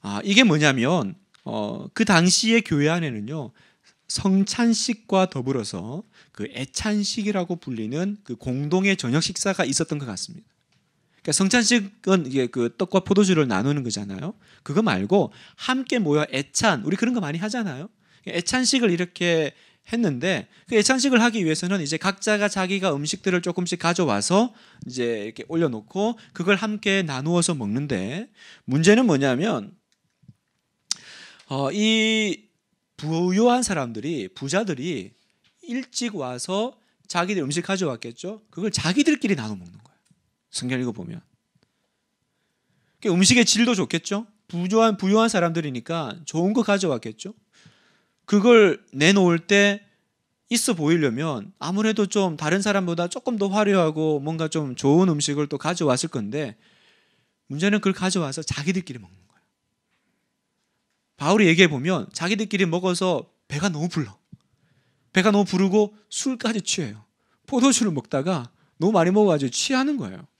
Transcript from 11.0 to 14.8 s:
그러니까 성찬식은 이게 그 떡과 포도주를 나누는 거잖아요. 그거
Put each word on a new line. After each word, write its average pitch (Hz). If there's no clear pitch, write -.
그러니까 -
성찬식은 196
이게 131
그 120
떡과 190
포도주를 185
나누는 127
거잖아요. 101
그거 156